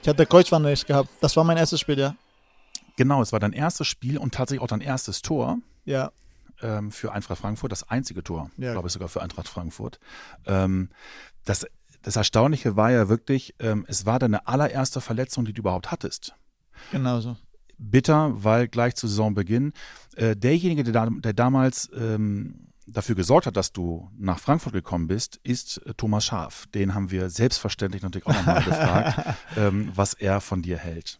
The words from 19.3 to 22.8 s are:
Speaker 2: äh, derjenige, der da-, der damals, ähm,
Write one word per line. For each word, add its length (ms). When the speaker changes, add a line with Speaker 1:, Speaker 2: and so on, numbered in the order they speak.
Speaker 2:
äh, 200
derjenige, 480
der 80
da-, 180
der 220
damals, 680
ähm, 680